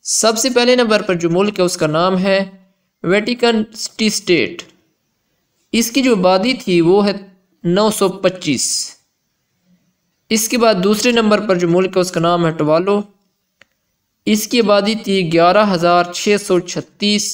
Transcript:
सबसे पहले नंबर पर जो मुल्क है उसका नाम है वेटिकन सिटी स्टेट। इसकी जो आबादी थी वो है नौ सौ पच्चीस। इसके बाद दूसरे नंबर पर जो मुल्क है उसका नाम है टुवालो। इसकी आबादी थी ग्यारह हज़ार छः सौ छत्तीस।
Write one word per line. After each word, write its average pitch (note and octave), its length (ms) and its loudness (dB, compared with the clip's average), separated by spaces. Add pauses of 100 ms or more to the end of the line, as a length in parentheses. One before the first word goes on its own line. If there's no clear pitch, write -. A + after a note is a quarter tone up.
सबसे A3+ 440 -2
पहले B3 260 2
नंबर A3 260 2
पर F#3 160 -2
जो E3+ 120 -2
मुल्क G3 300 0
है F3+ 60 2
उसका E3+ 240 -2
नाम F3+ 280 0
है F#3+ 200 0 (680)
वेटिकन A3+ 600 0 (120)
सिटी - 340 -4
स्टेट। C3+ 520 -2 (1120)
इसकी A3+ 280 0
जो B3 140 4
आबादी F#3+ 400 2
थी F3+ 260 0
वो F3+ 200 4
है G3 120 0 (500)
नौ G3 280 2
सौ G3 180 -2 (140)
पच्चीस। D3+ 420 -2 (1700)
इसके A3 260 -2
बाद A3 220 4
दूसरे G#3 320 0
नंबर G#3+ 360 2
पर F#3+ 100 0
जो F3 100 -2
मुल्क F#3 300 0
है F3+ 40 2
उसका F3 200 -4
नाम E3+ 240 0
है D#3 120 0
टुवालो। E3 360 0 (1300)
इसकी G#3+ 340 -2
आबादी G3+ 360 2
थी G3 320 -2
ग्यारह F3+ 380 4
हज़ार F3 480 2
छः G#3 240 0
सौ F#3 260 0
छत्तीस। G3+ 680 -4